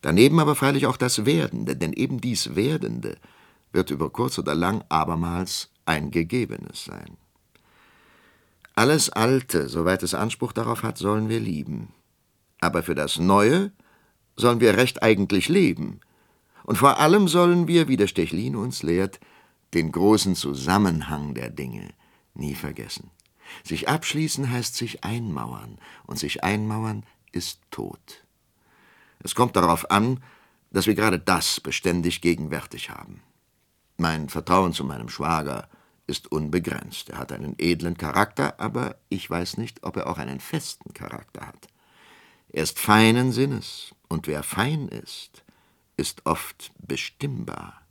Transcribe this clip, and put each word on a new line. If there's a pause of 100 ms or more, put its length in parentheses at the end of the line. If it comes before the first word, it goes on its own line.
Daneben
aber
freilich
auch
das
Werdende,
denn
eben
dies
Werdende (560)
wird
über
kurz
oder
lang
abermals (160)
ein
Gegebenes
sein. (1600)
Alles
Alte,
soweit
es
Anspruch
darauf
hat,
sollen
wir
lieben. (720)
Aber
für
das
Neue (680)
sollen
wir
recht
eigentlich
leben. (680)
Und
vor
allem
sollen
wir,
wie
der
Stechlin
uns
lehrt, (540)
den
großen
Zusammenhang
der
Dinge (460)
nie
vergessen. (540)
Sich
abschließen
heißt
sich
einmauern, (280)
und
sich
einmauern (300)
ist (100)
Tod. (960)
Es
kommt
darauf
an, (480)
dass
wir
gerade
das
beständig
gegenwärtig
haben. (760)
Mein
Vertrauen
zu
meinem
Schwager (400)
ist
unbegrenzt.
Er
hat
einen
edlen
Charakter,
aber (140)
ich
weiß
nicht,
ob
er
auch
einen
festen
Charakter
hat. (800)
Er
ist
feinen
Sinnes, (140)
und
wer
fein
ist, (520)
ist
oft
bestimmbar.